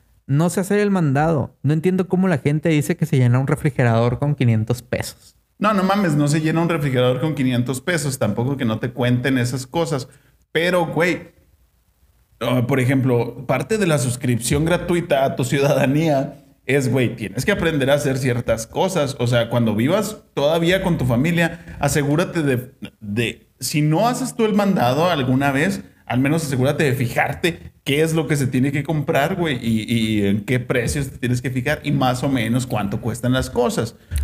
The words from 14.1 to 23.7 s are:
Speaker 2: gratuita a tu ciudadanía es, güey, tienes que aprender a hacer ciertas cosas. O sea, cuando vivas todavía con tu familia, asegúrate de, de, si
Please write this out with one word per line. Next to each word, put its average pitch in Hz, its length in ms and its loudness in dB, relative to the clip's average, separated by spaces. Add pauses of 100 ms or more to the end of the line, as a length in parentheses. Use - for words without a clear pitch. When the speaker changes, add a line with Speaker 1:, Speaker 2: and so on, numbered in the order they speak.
Speaker 2:
gratuita 170 600 0
a 131 120 -2
tu 139 80 -2
ciudadanía 143 1000 0 (220)
es, 127 240 0
güey, 127 260 0
tienes 98 280 -6
que 208 80 2
aprender 156 380 0
a 143 40 4
hacer 131 240 0
ciertas 120 480 -2
cosas. 151 520 -2
O 120 80 0
sea, 117 240 0
cuando 117 240 0
vivas 151 440 0 (160)
todavía 170 480 2
con 175 160 0
tu 143 60 -2
familia, 160 760 0
asegúrate 151 640 0
de, 127 300 -2 (280)
de, 107 480 -4 (120)
si 147 220 -2